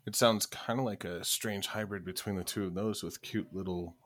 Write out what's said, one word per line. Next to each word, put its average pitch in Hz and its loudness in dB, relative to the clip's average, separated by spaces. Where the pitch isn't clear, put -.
it 107 -4
sounds 113 6
kinda - -2
like 104 -2
a 87 -4
strange 101 0
hybrid 101 -4
between 92 -2
the 90 0
two 101 0
of 90 -2
those, 101 0
with - -6
cute - -2
little, 90 -4